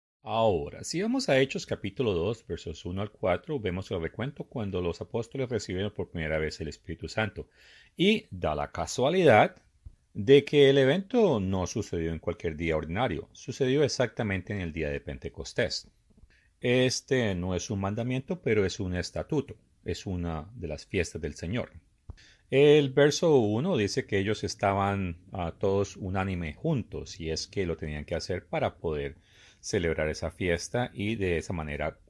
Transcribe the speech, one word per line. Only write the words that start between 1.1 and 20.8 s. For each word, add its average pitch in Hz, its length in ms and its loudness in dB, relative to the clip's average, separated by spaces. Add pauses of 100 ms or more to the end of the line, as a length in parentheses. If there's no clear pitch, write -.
a 135 100 6
Hechos 139 280 0
capítulo 104 460 -2
dos, 90 360 0
versos 82 360 -8
uno 90 160 -4
al 104 120 -6
cuatro, 107 480 -2
vemos 95 320 -4
el 87 100 -2
recuento 110 400 -6
cuando 101 400 -4
los 85 180 -2
apóstoles 120 480 -6
recibieron 101 440 -4
por - 180 -8
primera 78 260 -2
vez 78 240 -2
el 80 60 -6
Espíritu 80 420 -10
Santo. - 400 -4 (480)
Y 202 360 2
da 85 240 -2
la 73 160 -4
casualidad 127 840 4 (600)
de 135 300 6
que 143 240 6
el 139 100 6
evento 170 600 4
no 95 300 0
sucedió 85 440 -2
en 80 60 -4
cualquier 82 380 -4
día 80 200 0
ordinario, 85 540 -4
sucedió 139 540 0
exactamente 107 680 -2
en 98 100 -4
el 82 100 -6
día 78 180 -2
de 69 80 -4
Pentecostés. - 920 -6 (680)
Este 123 760 0
no 92 180 -2
es - 160 -4
un 101 80 -2
mandamiento, 120 640 -4
pero 104 240 2
es - 140 -4
un 90 160 -2
estatuto, 90 580 -4 (300)
es - 220 -6
una 87 500 -4
de 98 100 -10
las 76 200 -8